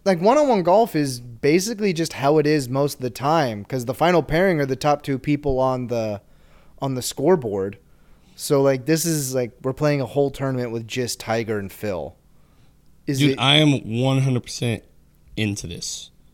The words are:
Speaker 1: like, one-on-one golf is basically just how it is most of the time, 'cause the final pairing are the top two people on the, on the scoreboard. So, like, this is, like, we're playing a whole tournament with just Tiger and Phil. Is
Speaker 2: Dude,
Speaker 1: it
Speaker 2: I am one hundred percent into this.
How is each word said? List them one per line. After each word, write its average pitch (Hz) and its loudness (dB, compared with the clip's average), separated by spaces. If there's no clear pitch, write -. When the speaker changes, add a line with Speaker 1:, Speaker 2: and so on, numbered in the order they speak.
Speaker 1:
like, 185 2
one-on-one 240 4
golf 190 4
is 139 -2
basically 180 0
just 160 -2
how 139 4
it 151 4
is 147 2
most 139 0
of - -16
the 123 -2
time, 131 0
'cause 127 -4
the 127 -4
final 165 4
pairing 165 2
are 143 0
the 135 -2
top 147 0
two 139 -2
people 143 0
on 131 0
the, 110 -4
on 135 -2
the 127 -4
scoreboard. 117 -6
So, 143 -2
like, 135 0
this 156 0
is, 147 -2
like, 123 -2
we're 131 -2
playing 147 0
a 127 -4
whole 143 0
tournament 131 -4
with 113 -6
just 120 -6
Tiger 113 -2
and 98 -8
Phil. 85 -8
Is 139 0
Speaker 2:
Dude, 143 4
Speaker 1:
it 135 -2
Speaker 2:
I 135 4
am 151 6
one 135 2
hundred 131 0
percent - -6
into 104 -2
this. - -12